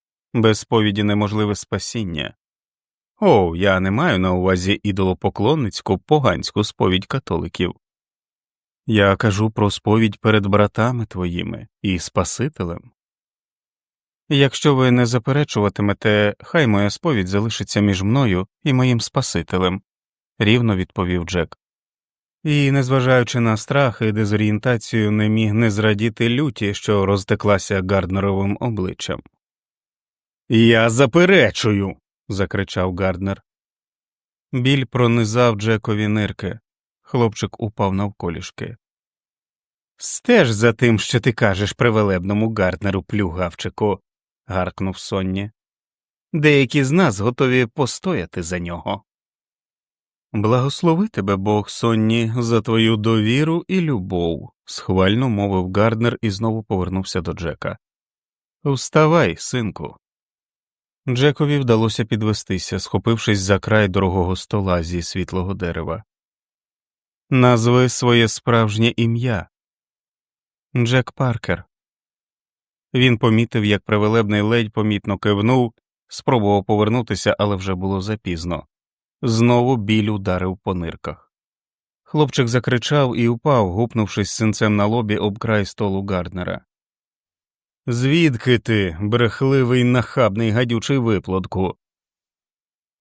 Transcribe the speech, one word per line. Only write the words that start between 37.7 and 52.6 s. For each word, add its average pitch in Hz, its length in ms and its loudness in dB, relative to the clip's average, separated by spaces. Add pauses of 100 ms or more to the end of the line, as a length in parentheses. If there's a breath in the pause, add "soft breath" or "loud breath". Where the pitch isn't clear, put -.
навколішки. 98 840 -6 (1200)
«Стеж 185 540 2
за 110 220 4
тим, 113 260 2
що - 200 -2
ти 120 140 2
кажеш 101 400 0
привелебному 104 800 0
Гарднеру, 95 500 -2
плюгавчику», 92 960 -4 (460)
гаркнув 92 520 -4
Сонні. 95 540 -6 (840)
«Деякі 147 500 2
з 131 80 -2
нас 151 280 2
готові 127 460 0
постояти 113 800 -6
за 90 160 -6
нього». 87 440 -8 (1300)
«Благослови 135 720 0
тебе 101 280 -4
Бог, 104 340 0
Сонні, 113 680 0
за 117 240 0